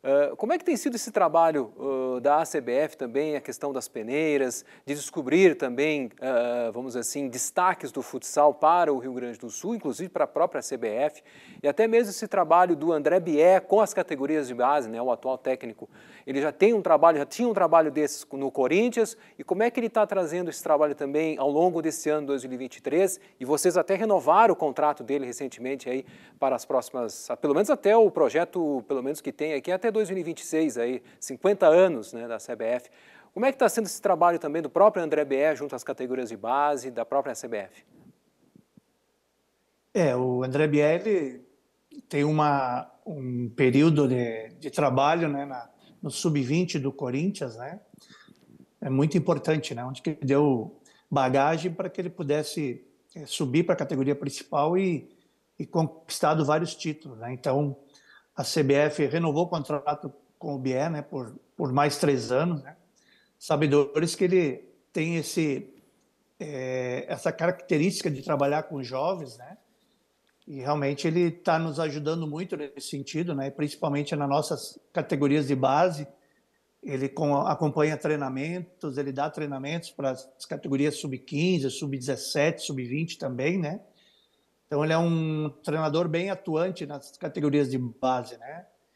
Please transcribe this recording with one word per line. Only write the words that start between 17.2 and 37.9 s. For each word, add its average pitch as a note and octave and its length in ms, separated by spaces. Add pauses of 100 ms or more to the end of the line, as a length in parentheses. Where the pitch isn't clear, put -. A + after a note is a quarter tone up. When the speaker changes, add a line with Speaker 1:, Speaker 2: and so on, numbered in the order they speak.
Speaker 1:
tinha A#3+ 220
um A3 60
trabalho E3 380
desses D3 400
no C#3 180
Corinthians, G#3 640 (220)
e D3 60
como F#3+ 180
é A#3 80
que - 80
ele A#3 100
tá G#3+ 160
trazendo F3+ 460
esse - 120
trabalho D3+ 340
também D3+ 420
ao C#3 100
longo E3 320
desse D3+ 300
ano D3+ 160
dois C3+ 180
mil B2+ 100
e - 20
vinte B2 200
e - 60
três? F3+ 380 (180)
E C3 60
vocês D3+ 320
até F#3 180
renovaram F#3+ 600
o - 20
contrato D3 480
dele C3+ 220
recentemente B2+ 640
aí B2+ 160 (360)
para C3+ 160
as - 80
próximas, B2 640 (120)
pelo C#3+ 140
menos G#3 160
até G#3+ 260
o A3 140
projeto, D3+ 800
pelo C3+ 140
menos C#3+ 180
que C3+ 120
tem D#3 220
aqui, C#3 160
até F#3 200
dois G#3+ 180
mil F#3+ 100
e F3 40
vinte D#3+ 180
e - 60
seis D#3 320
aí, A#2+ 240 (180)
cinquenta F#3+ 460
anos, D#3+ 460
né, A#2 140
da A#2 120
C A#2+ 180
B A2 80
F. A#2+ 240 (460)
Como A3 100
é C4+ 80
que C4+ 60
tá A#3 100
sendo A3 180
esse - 140
trabalho F3 380
também D#3+ 240
do D3 80
próprio G3+ 320
André D3+ 220
Bié C#3 300
junto C#3 200
às B2 100
categorias C3 440
de A2 80
base, C3 540
da A#2 140
própria C3+ 300
C B2 140
B A2+ 100
F? - 260 (2000)